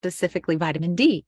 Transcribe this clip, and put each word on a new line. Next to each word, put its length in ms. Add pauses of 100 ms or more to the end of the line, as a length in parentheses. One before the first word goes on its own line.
specifically 540
vitamin 380
D 320